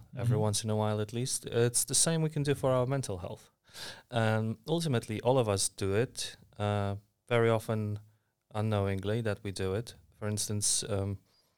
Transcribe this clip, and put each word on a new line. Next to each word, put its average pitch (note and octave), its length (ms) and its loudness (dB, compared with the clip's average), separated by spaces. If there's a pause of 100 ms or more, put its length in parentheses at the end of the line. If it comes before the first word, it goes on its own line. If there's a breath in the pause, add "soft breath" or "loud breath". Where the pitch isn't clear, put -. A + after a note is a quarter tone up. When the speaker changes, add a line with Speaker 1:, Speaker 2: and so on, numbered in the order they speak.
(160)
Speaker 1:
every A#2 200 0
Speaker 2:
Mm-hmm. A2 100 2
Speaker 1:
once G#2 180 0
in A2 60 -2
a G#2+ 60 0
while G#2+ 260 0
at G#2 100 -8
least. B2 340 -4
It's A#2+ 380 2
the C#3+ 100 -4
same E3 280 4
we D#3 80 0
can D3 140 -2
do C#3+ 100 2
for C3+ 160 0
our B2+ 160 2
mental B2+ 320 -2
health. - 320 -12 (600 loud breath)
And A2 460 2 (100)
ultimately, C#3+ 540 0
all C3 180 4
of A2+ 120 2
us G2 180 2
do G2 260 -2
it, - 420 -2 (220)
uh, G#2 380 0 (320)
very A#2 220 6
often G#2+ 480 0 (560)
unknowingly G#2 680 0
that G#2 220 -2
we G2+ 80 -6
do F#2+ 220 -2
it. A#2 220 -6 (220)
For G#2+ 100 -6
instance, G#2 600 0
um, G2 300 -2 (400)